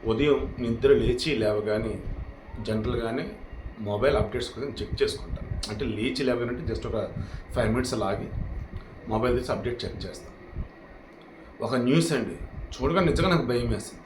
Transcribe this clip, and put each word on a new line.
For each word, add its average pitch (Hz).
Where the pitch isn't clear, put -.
ఉదయం 127
నిద్ర 117
లేచి 123
లేవగానే 107
జనరల్గానే 117
మొబైల్ 107
అప్‌డేట్స్ -
కోసం 135
చెక్ -
చేసుకుంటాను. -
అంటే 107
లేచి 117
లేవగానే 120
అంటే 87
just 107
ఒక 107
ఫైవ్ 113
మినిట్స్ 123
అలా 110
ఆగి 98
మొబైల్ 120
తీసి 127
అప్‌డేట్ 104
చెక్ 90
చేస్తాను. -
ఒక 127
న్యూస్ 151
అండి, 120
చూడగానే 165
నిజంగా 180
నాకు 165
భయం 120
వేసింది. -